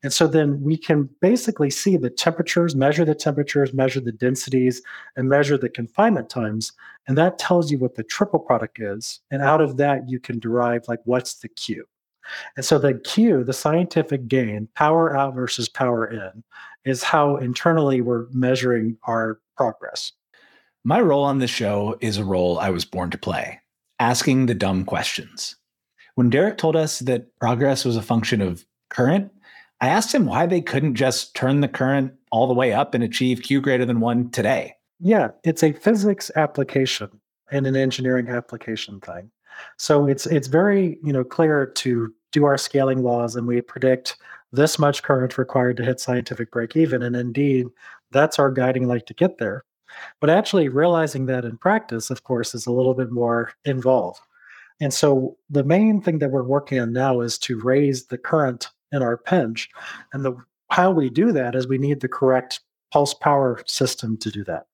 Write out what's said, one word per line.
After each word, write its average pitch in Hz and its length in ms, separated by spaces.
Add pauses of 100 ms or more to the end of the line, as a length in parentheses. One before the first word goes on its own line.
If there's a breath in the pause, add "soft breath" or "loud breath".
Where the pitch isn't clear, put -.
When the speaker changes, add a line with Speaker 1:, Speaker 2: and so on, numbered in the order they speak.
Speaker 1:
And 135 100
so 165 140
then 143 360
we 151 140
can 147 320 (120)
basically 196 500
see 185 260
the 127 140
temperatures, 170 680
measure 147 280
the 151 100
temperatures, 143 580
measure 131 280
the 120 120
densities, 127 720 (340 loud breath)
and 131 120
measure 143 280
the 131 140
confinement 160 580
times. 110 440 (360 loud breath)
And 135 80
that 175 220
tells 170 320
you 143 80
what 123 160
the 113 80
triple 196 360
product 113 400
is. 104 420 (100)
And 139 120
out 147 180
of 135 180
that, 135 300
you 127 120
can 120 180
derive, 120 480
like, 117 180
what's 123 300
the - 140
Q. - 380 (720 loud breath)
And 131 80
so 151 140
the 135 160
Q, 185 480
the 123 100
scientific 151 760
gain, 110 460
power 160 420
out 135 180
versus 123 340
power 120 380
in, 107 380 (400 loud breath)
is 131 180
how 147 340
internally 135 640
we're 120 300
measuring 123 760
our 113 360 (160)
progress. - 560 (720 soft breath)
Speaker 2:
My 156 160
role 143 240
on 139 140
this 123 120
show 104 500
is 107 180
a 107 60
role 90 340
I 95 120
was 85 140
born 90 260
to - 80
play, - 420 (380)
asking 127 480
the 120 80
dumb 95 300
questions. - 720 (580 soft breath)
When 123 160
Derek 185 280
told 160 180
us 156 240
that 123 380
progress 131 460
was 120 120
a 107 60
function 113 380
of 92 240 (240)
current, 180 440 (480 loud breath)
I 131 80
asked 202 260
him 240 120
why 127 200
they 175 160
couldn't 139 320
just 127 400
turn 139 260
the 139 80
current 135 460 (160)
all 117 160
the 127 80
way 123 180
up 135 220
and 117 100
achieve 123 380
Q 139 180
greater 131 240
than 120 160
one 120 300
today. - 460 (240)
Speaker 1:
Yeah, 175 300 (140)
it's 160 180
a 156 100
physics 202 640
application 135 760 (400)
and 139 160
an 131 100
engineering 127 520
application 110 720
thing. 90 300 (460 loud breath)
So 147 300
it's, 139 200
it's 139 220
very, 180 540
you 147 100
know, 131 120
clear 147 420
to 117 460 (200)
do 147 120
our 143 120
scaling 131 460
laws, 120 340
and 120 100
we 120 140
predict 127 560 (360 loud breath)
this 147 260
much 143 240
current 131 340
required 123 400
to 120 80
hit 123 160
scientific 120 500
break 117 260
even. 135 260
And 123 120
indeed, 123 520 (440 loud breath)
that's 147 280
our 139 120
guiding 127 380
light 123 180
to - 80
get 180 240
there. 110 260 (560 loud breath)
But 147 100
actually 180 380
realizing 147 580
that 127 180
in 117 140
practice, 190 520
of 127 140
course, 117 300
is 117 120
a 123 60
little 127 220
bit 123 160
more 117 420 (120)
involved. 127 560 (600 loud breath)
And 139 120
so 135 440 (120)
the 143 160
main 202 380
thing 160 160
that 147 120
we're 135 120
working 139 380
on 117 120
now 127 280
is 117 180
to 117 220
raise 131 460
the 123 120
current 139 500 (240)
in 143 100
our 120 140
pinch. 120 520 (440 loud breath)
And 135 120
the, 127 120 (340)
how 185 200
we 156 180
do 175 240
that 123 220
is 127 120
we 131 120
need 139 220
the 127 80
correct 127 520 (320)
pulse 143 220
power 139 520
system 113 520
to 110 120
do 101 140
that. 82 300